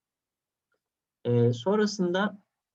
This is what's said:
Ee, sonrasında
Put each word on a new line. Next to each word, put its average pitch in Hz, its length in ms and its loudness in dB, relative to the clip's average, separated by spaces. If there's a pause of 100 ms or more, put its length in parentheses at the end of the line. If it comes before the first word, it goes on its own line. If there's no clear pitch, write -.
(1200)
Ee, 120 280 2
sonrasında 196 920 -2 (320)